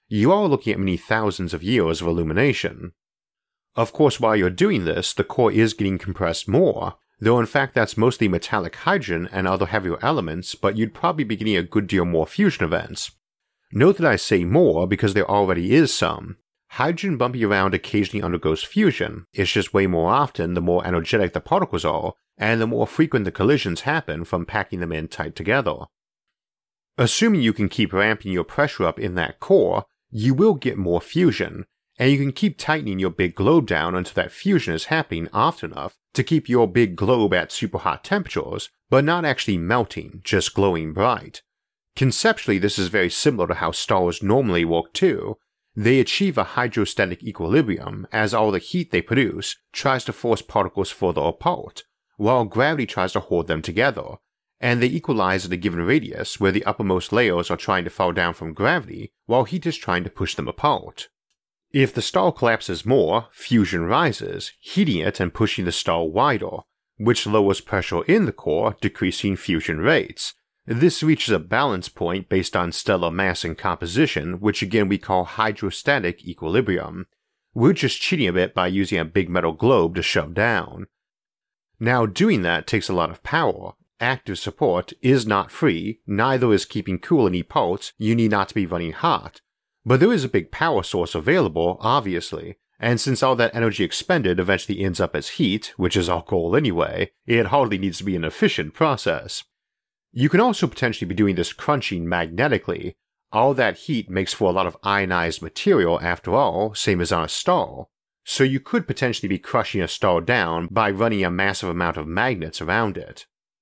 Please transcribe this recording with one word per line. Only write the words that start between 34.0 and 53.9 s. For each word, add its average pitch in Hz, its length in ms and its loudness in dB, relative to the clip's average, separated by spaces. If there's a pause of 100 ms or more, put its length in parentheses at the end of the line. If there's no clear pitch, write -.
that - 180 -2
fusion 160 420 0
is 78 120 -6
happening 85 460 -4
often 113 380 0
enough 73 260 -10 (180)
to 131 100 0
keep 160 240 0
your 120 180 4
big 95 300 2
globe 104 380 2
at 87 180 0
super - 260 -4
hot - 240 -4
temperatures, - 640 -6 (220)
but 135 140 4
not 170 200 0
actually 120 340 0
melting, 95 640 -4
just - 300 0
glowing 85 380 0
bright. 101 500 -2 (520)
Conceptually, 135 640 2
this 98 220 0
is 90 80 0
very 92 220 2
similar 110 360 0
to 87 80 -2
how 82 160 -2
stars 90 540 0
normally 98 400 2
work 82 280 0
too. 110 460 0 (380)
They 117 220 4
achieve 175 400 2
a 98 60 2
hydrostatic 104 800 -2
equilibrium 107 880 -2
as 107 200 2
all 107 200 4
the 92 80 0
heat - 320 -6
they 90 100 2
produce - 540 -2 (160)
tries 131 320 -2
to 113 80 -6
force 113 280 0
particles 98 520 -2
further 82 300 0
apart, - 600 -4 (340)
while 117 280 2
gravity 123 420 0
tries 92 280 -2
to - 60 -2
hold 85 280 -2
them 80 120 -2
together, 107 440 -2 (560)